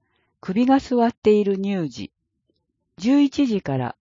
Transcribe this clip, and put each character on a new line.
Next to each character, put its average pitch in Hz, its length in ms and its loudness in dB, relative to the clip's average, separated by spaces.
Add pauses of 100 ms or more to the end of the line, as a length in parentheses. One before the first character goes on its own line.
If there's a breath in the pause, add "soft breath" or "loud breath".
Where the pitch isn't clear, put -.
(420)
首 220 240 -2
が 269 140 4
座 240 260 -2
っ 240 60 0
て - 200 0
い 208 120 4
る 196 140 -2
乳 190 320 -4
児。 - 220 -14 (880)
十 262 240 2
一 277 260 0
時 208 140 -2
か 135 160 -4
ら 123 240 -6